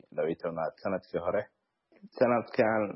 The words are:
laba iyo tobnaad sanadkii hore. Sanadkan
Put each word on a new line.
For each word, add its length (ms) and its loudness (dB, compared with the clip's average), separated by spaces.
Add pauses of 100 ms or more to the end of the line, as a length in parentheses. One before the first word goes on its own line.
laba 200 -2
iyo 100 -2
tobnaad 380 -4
sanadkii 440 -6
hore. 220 0 (640)
Sanadkan 760 2 (140)